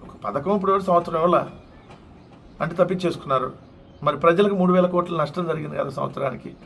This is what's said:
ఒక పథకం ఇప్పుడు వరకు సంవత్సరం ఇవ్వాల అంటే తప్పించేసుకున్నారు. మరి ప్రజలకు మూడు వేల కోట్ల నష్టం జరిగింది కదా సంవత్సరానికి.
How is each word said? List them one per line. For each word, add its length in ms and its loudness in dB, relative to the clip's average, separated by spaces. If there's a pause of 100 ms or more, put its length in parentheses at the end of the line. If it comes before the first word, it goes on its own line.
ఒక 160 -20
పథకం 320 -2
ఇప్పుడు 160 2
వరకు 120 2
సంవత్సరం 300 2
ఇవ్వాల 340 2 (1120)
అంటే 140 -4
తప్పించేసుకున్నారు. 800 -2 (500)
మరి 140 0
ప్రజలకు 380 4
మూడు 180 4
వేల 140 6
కోట్ల 300 0
నష్టం 300 -2
జరిగింది 300 -6
కదా 140 -4
సంవత్సరానికి. 760 -6